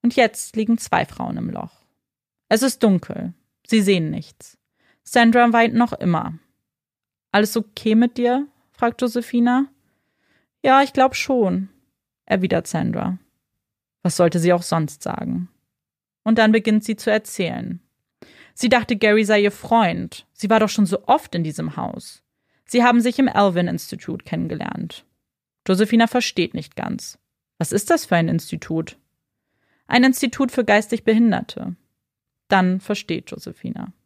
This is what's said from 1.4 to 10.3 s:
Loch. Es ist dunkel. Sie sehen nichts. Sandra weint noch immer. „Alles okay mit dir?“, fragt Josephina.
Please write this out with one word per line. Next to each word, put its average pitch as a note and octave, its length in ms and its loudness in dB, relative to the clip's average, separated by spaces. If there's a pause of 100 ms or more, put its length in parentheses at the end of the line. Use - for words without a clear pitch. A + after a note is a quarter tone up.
Loch. - 340 -12 (640)
Es A3+ 140 2
ist C4 200 -2
dunkel. F#3 500 0 (320)
Sie A3 160 2
sehen F#3 280 2
nichts. - 480 -14 (460)
Sandra A#3 500 4
weint A3+ 220 2
noch A#3 180 0
immer. E3 440 -4 (920)
„Alles G#3 260 0
okay A3 380 -2
mit A#3+ 220 2
dir?“, B3 300 0 (240)
fragt A#3+ 300 -2
Josephina. B3 680 0 (920)